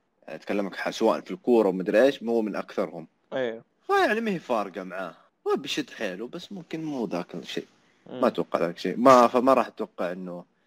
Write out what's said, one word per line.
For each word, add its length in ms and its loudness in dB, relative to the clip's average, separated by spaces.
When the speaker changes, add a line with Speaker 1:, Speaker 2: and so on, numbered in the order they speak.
Speaker 1:
يعني 120 -12
أتكلمك 360 -4
ح-، 140 -4
سواء 320 2
في 100 -12
الكورة 380 4
ومدري 340 4
إيش، 200 2
هو 180 0
من 140 -4
أكثرهم. 520 -6
Speaker 2:
أيوه. 280 -6
Speaker 1:
فيعني 340 2
ما 100 -2
هي 80 -4
فارقة 440 -4
معاه. 300 -10
هو 80 0
بيشد 340 -6
حيله، 380 -8
بس 240 -14
ممكن 320 -10
مو 220 -4
ذاك 300 -6
الشيء. 320 -10
Speaker 2:
مم. 140 -6
Speaker 1:
ما 60 4
أتوقع 320 -2
ذاك 160 -2
الشيء. 220 -4
ما، 300 8
فما 260 4
راح 140 2
أتوقع 440 -8
إنه 320 -12